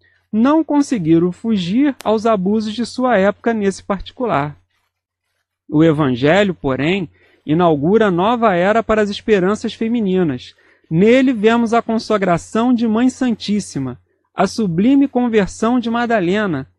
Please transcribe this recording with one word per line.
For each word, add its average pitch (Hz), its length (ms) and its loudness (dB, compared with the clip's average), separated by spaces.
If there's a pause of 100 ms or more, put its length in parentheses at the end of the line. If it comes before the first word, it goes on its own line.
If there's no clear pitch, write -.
(320)
não 277 300 2
conseguiram 180 680 0
fugir 226 720 -2
aos 214 220 0
abusos 214 480 0
de 233 100 -4
sua 247 320 -2
época 202 380 0
nesse 196 280 -2
particular. 180 720 -6 (1120)
O 151 140 2
Evangelho, 156 720 2
porém, 147 540 -4 (360)
inaugura 170 680 2
nova 214 440 0
era 202 280 0
para 220 180 0
as 208 80 0
esperanças 202 640 -2
femininas. 185 840 -2 (360)
Nele 240 420 4
vemos 226 400 2
a 233 80 2
consagração 220 920 -2
de 233 120 0
Mãe 226 220 2
Santíssima, 196 920 -4 (360)
a 180 120 2
sublime 226 600 0
conversão 240 720 0
de 226 80 -6
Madalena, 208 800 -2 (100)